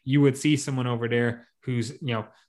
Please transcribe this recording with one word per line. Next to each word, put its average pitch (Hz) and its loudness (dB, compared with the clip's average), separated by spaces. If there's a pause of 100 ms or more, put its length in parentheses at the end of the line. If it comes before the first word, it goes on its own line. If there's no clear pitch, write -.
you 135 2
would 139 4
see 151 2
someone 131 -4
over 120 -4
there 117 0 (140)
who's, 120 -4
you 131 -4
know, 110 -4 (260)